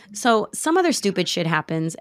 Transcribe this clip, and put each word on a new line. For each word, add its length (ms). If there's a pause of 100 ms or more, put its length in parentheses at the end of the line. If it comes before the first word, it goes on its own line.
(120)
So 420
some 220
other 160
stupid 360
shit 180
happens, 540